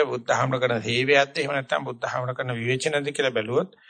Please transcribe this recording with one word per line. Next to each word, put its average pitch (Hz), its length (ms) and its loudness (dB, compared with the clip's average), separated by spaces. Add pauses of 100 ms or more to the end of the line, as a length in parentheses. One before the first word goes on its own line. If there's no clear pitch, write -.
බුද්ධ 123 280 -2
ආගම 127 240 2
කරන 120 260 2
සේවයක්ද, 131 540 4
එහෙම 147 180 -2
නැත්නම් 143 320 -2
බුද්ධ 127 220 -6
ආගම 127 260 -4
කරන 127 200 -4
විවේචනද 131 560 -2
කියලා 135 260 0
බැලුවොත් 120 360 0 (200)